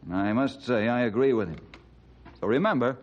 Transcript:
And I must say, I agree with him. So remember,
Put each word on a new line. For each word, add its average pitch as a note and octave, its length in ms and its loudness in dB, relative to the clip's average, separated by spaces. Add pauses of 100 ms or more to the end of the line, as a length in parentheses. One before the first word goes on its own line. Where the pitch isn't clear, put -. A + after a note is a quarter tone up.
And F#2 100 -8
I G2+ 180 0
must C3 300 -2
say, A2+ 240 2
I A#2+ 140 2
agree B2 320 2
with G#2+ 160 0
him. D#2 120 -10 (760)
So - 80 -6
remember, C3 540 2